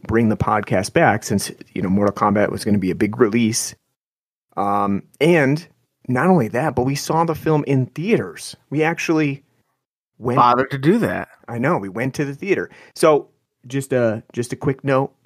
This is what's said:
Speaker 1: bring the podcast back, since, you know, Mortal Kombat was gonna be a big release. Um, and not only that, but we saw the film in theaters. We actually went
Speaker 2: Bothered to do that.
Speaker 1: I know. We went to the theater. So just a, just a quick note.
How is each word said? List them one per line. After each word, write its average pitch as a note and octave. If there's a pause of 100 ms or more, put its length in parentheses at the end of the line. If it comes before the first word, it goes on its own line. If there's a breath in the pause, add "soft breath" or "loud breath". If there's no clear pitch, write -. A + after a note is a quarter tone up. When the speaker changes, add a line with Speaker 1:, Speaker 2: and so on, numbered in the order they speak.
Speaker 1:
bring A2+
the G2+
podcast G#2
back, B2
since, - (220)
you F#2
know, F#2
Mortal G2+
Kombat G#2
was G2+
gonna G#2
be F#2
a E2+
big G#2+
release. A2+ (800)
Um, G2+ (160)
and D3+ (400)
not B2+
only E3
that, C3
but B2
we C#3
saw D#3+
the D#3+
film D3+
in C3
theaters. D3 (140)
We D#3
actually D#3 (760)
went B2
Speaker 2:
Bothered B2
to C#3
do D#3
that. F#2 (180)
Speaker 1:
I A#2
know. C#3
We G2
went A#2
to D3
the C#3
theater. D3 (260 loud breath)
So D#3 (380)
just C3+
a, A#2 (100)
just A#2+
a -
quick C#3+
note. C#3 (120)